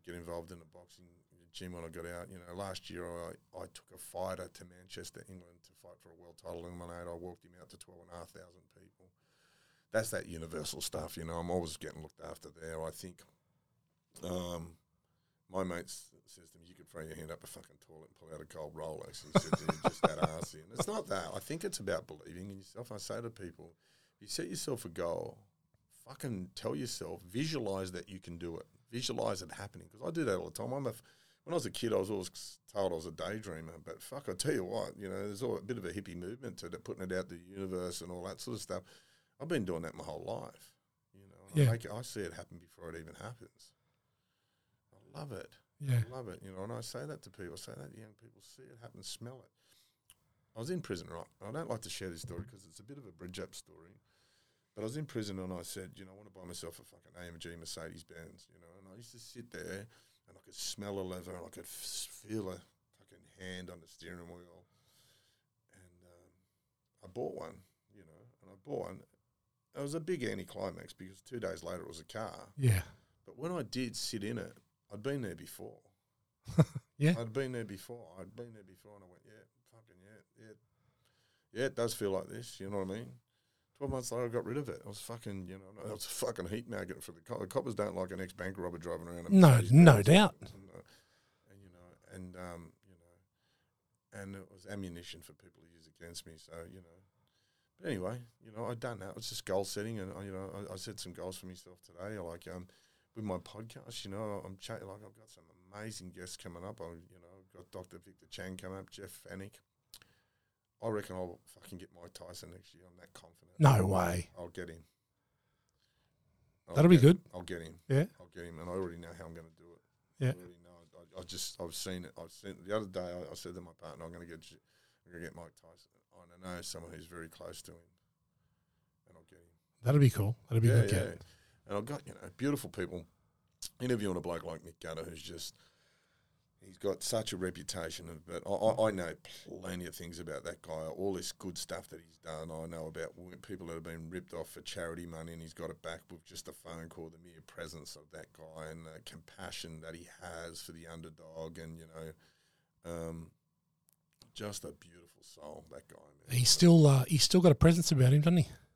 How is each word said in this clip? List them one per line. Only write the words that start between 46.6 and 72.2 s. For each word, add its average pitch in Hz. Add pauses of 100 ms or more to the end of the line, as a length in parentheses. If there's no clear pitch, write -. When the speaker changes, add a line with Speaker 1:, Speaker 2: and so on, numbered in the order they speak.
Speaker 1:
and 113
I 113
say 123
that 151
to -
people. 87
I -
say -
that -
to 107
young 107
people. 113
See -
it 123
happen. 113
Smell 120
it. 92 (1040)
I 113
was 117
in 185
prison, 85
right? 82 (160)
I 101
don't 165
like 113
to -
share 95
this 85
story 87
'cause 101
it's -
a 101
bit 139
of 135
a 92
bridge 90
up 82
story. 82 (800)
But 104
I -
was 117
in 151
prison 104
and 92
I 87
said, 92
you 98
know, 95
"I 95
wanna 104
buy 92
myself 85
a -
fucking -
A 87
M 85
G 85
Mercedes 82
Benz," 85
you 85
know. 85
And 95
I 95
used 117
to 120
sit 120
there 92 (400)
and 92
I -
could 92
smell 101
a -
leather 90
and 85
I -
could 85
f-, -
feel 107
a 92 (360)
fucking - (140)
hand 92
on 87
the 82
steering 87
wheel. 87 (1040)
And, 90
um, 87 (720)
I 95
bought 120
one, 90 (300)
you 104
know, 80 (140)
and 95
I 95
bought 110
one. 92 (720)
It 139
was 143
a 165
big 160
anticlimax 95
because 92
two 123
days 87
later 87
it -
was 80
a 80
car. -